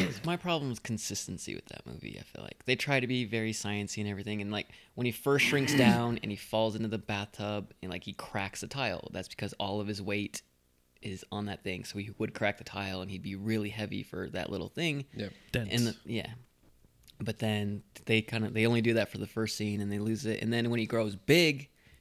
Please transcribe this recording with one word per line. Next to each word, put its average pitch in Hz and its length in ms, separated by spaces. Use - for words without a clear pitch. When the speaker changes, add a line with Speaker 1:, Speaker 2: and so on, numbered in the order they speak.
Speaker 1:
<clears throat> 110 160
My 170 140
problem 160 340
is 110 60
consistency - 760
with 50 120
that - 200
movie, 57 320
I - 40
feel - 200
like. - 220
They 127 120
try 139 220
to 127 80
be 123 200
very 110 260
sciencey 104 460
and 104 100
everything, 104 320
and, 101 100
like, 104 180
when 123 100
he 123 80
first 139 320
shrinks 139 300
Speaker 2:
<clears throat> - 0
Speaker 1:
down 120 480
and 104 100
he 101 60
falls 110 380
into 110 120
the 107 80
bathtub 104 840
and, 92 100
like, 90 120
he 98 100
cracks - 480
a - 60
tile, 120 440
that's 92 160
because - 320
all 101 220
of 101 40
his 104 140
weight 101 400
is 95 300
on 104 140
that 98 180
thing, 95 180
so - 160
he 104 200
would 107 160
crack 104 240
the - 60
tile 95 360
and 95 100
he'd 92 120
be 98 120
really 104 360
heavy 101 320
for 92 260
that - 220
little 90 180
thing. 147 340
Speaker 2:
Yep. 101 160
Speaker 3:
Dense. 113 220
Speaker 1:
And 120 140
the, 110 180
yeah. 113 220
But 110 200
then 104 440
they 113 160
kinda, 107 300
they 110 160
only 117 160
do 113 100
that 110 160
for - 80
the 101 100
first 110 300
scene 104 240
and 101 100
they 104 80
lose 107 280
it. 110 160
And 110 100
then 117 160
when 117 100
he 110 60
grows 107 320
big, 147 540